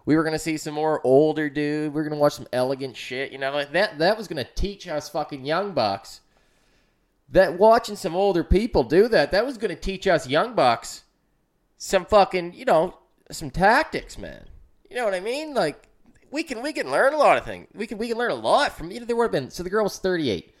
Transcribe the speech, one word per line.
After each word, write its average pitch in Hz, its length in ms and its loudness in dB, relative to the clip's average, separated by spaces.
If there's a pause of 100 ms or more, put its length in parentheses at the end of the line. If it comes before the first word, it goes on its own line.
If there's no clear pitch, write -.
we 143 100 4
were 160 80 2
gonna 156 160 -2
see 156 180 -4
some 151 180 -10
more 151 280 0
older 151 460 4
dude. 147 440 -4
We 151 80 -2
were 151 60 -4
gonna 151 140 -4
watch 147 120 4
some - 200 -14
elegant 127 420 -4
shit, 131 360 -8
you 131 80 -14
know? 139 120 -2
Like, 143 200 -4
that, 170 260 0
that 180 200 2
was 214 100 -10
gonna 131 160 -6
teach 196 440 -6
us 151 220 -6
fucking 147 340 -8
young 175 300 -2
bucks 104 480 -2 (1080)
that 170 300 4
watching 220 360 6
some 170 200 -6
older 185 280 2
people 180 400 2
do 175 260 4
that, 160 220 4
that 208 140 2
was 262 120 -8
gonna 196 180 -4
teach 190 320 -6
us 165 200 2
young 185 280 -2
bucks 123 480 2 (720)
some 185 280 -2
fucking, 180 480 2
you 240 100 -18
know, 180 340 2 (320)
some 151 200 -10
tactics, 196 680 0
man. 76 280 -14 (440)
You - 60 -20
know 247 80 -4
what 202 100 0
I 185 60 -4
mean? 277 340 -8
Like, 170 360 -2 (420)
we 302 120 -6
can, 233 180 -8
we 294 100 -6
can 240 180 -6
learn 208 240 2
a 311 40 -2
lot 196 200 6
of 113 60 -4
things. 92 300 -12
We 202 120 -10
can, 226 120 -12
we 220 100 -6
can 226 100 -4
learn 233 140 -2
a 147 40 -2
lot 156 420 0
from, 165 140 -12
you 233 100 -12
know, 240 40 -16
there 233 120 -2
would 233 80 2
have 208 60 -4
been, 139 200 -4
so - 100 -12
the 180 80 -8
girl 214 140 0
was 190 160 -4
thirty-eight. 151 600 -2